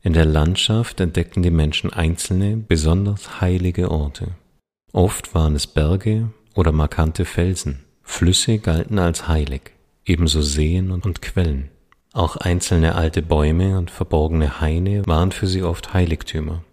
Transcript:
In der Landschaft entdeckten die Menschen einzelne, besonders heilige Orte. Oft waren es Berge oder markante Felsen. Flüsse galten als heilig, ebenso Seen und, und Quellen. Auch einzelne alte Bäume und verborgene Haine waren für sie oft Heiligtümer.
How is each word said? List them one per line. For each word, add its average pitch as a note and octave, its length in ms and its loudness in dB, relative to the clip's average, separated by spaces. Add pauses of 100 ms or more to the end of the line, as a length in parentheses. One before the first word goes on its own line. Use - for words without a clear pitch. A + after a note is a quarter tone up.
In F2 100 0
der D#2+ 140 4
Landschaft E2+ 720 0
entdeckten F2 420 -2
die F2 100 2
Menschen D2+ 420 0
einzelne, F#2 640 0
besonders F#2+ 800 0
heilige F2+ 500 0
Orte. D#2 460 -4 (560)
Oft - 420 0
waren D#2 220 2
es C#2+ 100 -2
Berge G2 640 0 (240)
oder F2 200 2
markante D#2 500 0
Felsen. E2+ 640 -4 (180)
Flüsse G#2 560 0
galten F2+ 400 0
als F2 300 0
heilig, C#2+ 420 -2 (340)
ebenso D#2+ 360 2
Seen D#2 500 0
und, F2+ 140 -6
und F#2 160 -4
Quellen. C#2+ 480 -2 (420)
Auch - 240 -2
einzelne F2 600 0
alte D#2+ 260 0
Bäume E2 560 2
und F2 140 -4
verborgene D#2+ 720 0
Haine F#2 440 0
waren F2 260 2
für - 160 -4
sie F#2 160 -2
oft E2+ 300 -4
Heiligtümer. E2 800 -2